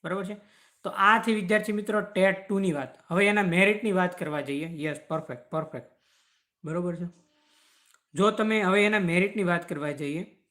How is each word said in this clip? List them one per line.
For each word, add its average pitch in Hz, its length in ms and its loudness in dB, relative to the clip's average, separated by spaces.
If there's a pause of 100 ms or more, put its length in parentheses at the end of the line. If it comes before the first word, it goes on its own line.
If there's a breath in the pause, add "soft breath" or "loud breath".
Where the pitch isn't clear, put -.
બરોબર 185 200 -4
છે? 208 100 -10 (480 soft breath)
તો - 80 -6
આ 214 320 0
થી 226 120 0
વિદ્યાર્થી 208 380 0
મિત્રો 208 280 -2
ટેટ 190 480 0
ટુ 196 100 0
ની 190 140 0
વાત. - 380 -10
હવે 196 160 4
એના 208 160 4
મેરિટની 196 500 4
વાત 180 260 0
કરવા 151 220 -4
જઈએ. 147 420 -6
યસ, 151 260 -6
પરફેક્ટ, 156 420 -8
પરફેક્ટ. 156 420 -6 (720)
બરોબર 175 320 -4
છે? 175 80 -8 (1080 soft breath)
જો 196 160 4
તમે 214 320 0
હવે 202 240 4
એના 214 120 2
મેરિટની 190 460 2
વાત 175 240 0
કરવા 147 220 -6
જઈએ. 147 600 -8